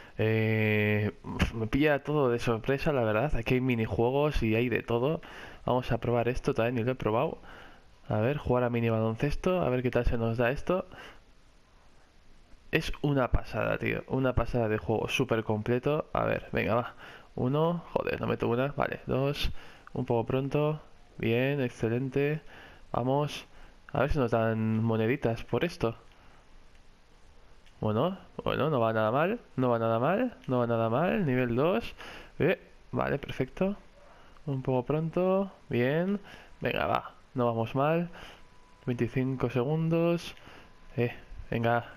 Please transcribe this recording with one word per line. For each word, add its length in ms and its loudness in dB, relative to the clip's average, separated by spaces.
Eh, 960 2
me 140 -4
pilla 360 2
todo 260 2
de 100 2
sorpresa, 540 0
la 100 2
verdad. 320 2
Aquí 200 2
hay 60 2
minijuegos 840 2
y 120 2
hay 140 2
de 140 0
todo. 380 0
Vamos 260 0
a 80 0
probar 280 0
esto, 260 0
todavía 260 0
ni 40 0
lo 100 0
he 20 -2
probado. 440 0
A 100 0
ver, 180 0
jugar 260 0
a 60 0
mini 200 2
baloncesto, 720 0
a 80 2
ver 140 0
qué 80 0
tal 140 0
se 120 4
nos 200 0
da 140 2
esto. 340 0
Es 300 0
una 300 2
pasada, 460 0
tío, 300 -2
una 260 0
pasada 360 0
de 80 0
juego, 320 0
súper 340 0
completo. 720 0
A 120 0
ver, 260 -2
venga, 240 0
va. 200 -2
Uno, 480 0
joder, 280 0
no 60 -2
meto 200 0
una. 280 0
Vale, 320 -2
dos, 440 0
un 120 -4
poco 200 0
pronto. 560 0
Bien, 440 0
excelente. 800 -2
Vamos, 540 0
a 80 2
ver 100 2
si 80 4
nos 120 2
dan 520 2
moneditas 600 2
por 200 0
esto. 320 -2
Bueno, 360 0
bueno, 260 0
no 100 2
va 140 2
nada 180 2
mal, 280 0
no 140 2
va 100 2
nada 200 2
mal, 380 0
no 120 2
va 80 2
nada 220 2
mal, 360 2
nivel 300 2
dos. 400 0
Eh, 220 2
vale, 260 0
perfecto. 580 -4
Un 160 -4
poco 240 0
pronto, 640 0
bien. 500 2
Venga, 260 0
va, 240 -2
no 140 2
vamos 280 0
mal. 340 2
Veinticinco 640 0
segundos. 840 0
Eh, 160 0
venga, 360 0